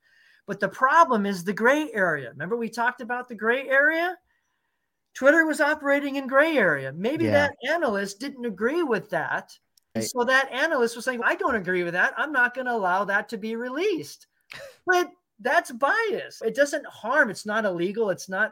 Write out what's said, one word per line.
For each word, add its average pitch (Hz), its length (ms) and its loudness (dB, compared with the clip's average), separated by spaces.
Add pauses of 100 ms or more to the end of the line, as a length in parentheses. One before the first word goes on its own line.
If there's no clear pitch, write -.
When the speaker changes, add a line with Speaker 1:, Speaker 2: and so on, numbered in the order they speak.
(460)
Speaker 1:
But 196 140 -6
the 202 80 -2
problem 269 560 4
is 190 200 -4
the 196 100 -2
gray 277 380 2
area. 160 360 0
Remember 165 280 -6
we 233 120 -4
talked 240 320 -2
about 247 280 -8
the 240 60 -12
gray 233 320 0
area? 320 520 2 (960)
Twitter 311 320 6
was 302 160 0
operating 285 540 0
in 277 100 -6
gray 285 320 4
area. 143 340 2
Maybe 247 320 -2
Speaker 2:
Yeah. 311 80 2
Speaker 1:
that 285 240 2 (140)
analyst 214 500 -2
didn't 262 240 -10
agree 240 380 -2
with 233 280 -2
that. 151 480 -4 (360)
And 226 80 -2
Speaker 2:
Right. - 80 -6
Speaker 1:
so 247 140 -2
that 262 280 2
analyst 262 440 0
was 233 100 -10
saying, 247 180 -4
"I 277 100 2
don't 349 200 -2
agree 180 280 -2
with 170 120 -4
that. 226 240 0
I'm 285 140 -4
not 247 220 2
gonna 254 200 -4
allow 190 300 0
that 202 260 -2
to 233 80 -6
be 220 180 -6
released." 262 720 -4 (240)
Speaker 2:
<laughs> - 360 -18
Speaker 1:
But 359 240 2 (300)
that's 302 300 2
bias. 277 720 -2
It 220 120 -2
doesn't 285 320 0
harm. 254 440 0
It's - 160 -10
not 214 180 -2
illegal. 196 460 0
It's 170 180 -6
not 196 240 -2